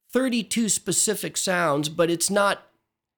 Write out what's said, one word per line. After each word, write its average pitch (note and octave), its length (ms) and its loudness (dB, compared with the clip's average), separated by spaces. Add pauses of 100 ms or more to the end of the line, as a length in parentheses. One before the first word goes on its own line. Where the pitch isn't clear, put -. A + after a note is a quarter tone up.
(100)
thirty-two A#3 600 0
specific - 680 -2
sounds, D#3+ 520 0
but E3 220 0
it's E3+ 200 -2
not G3+ 320 2 (560)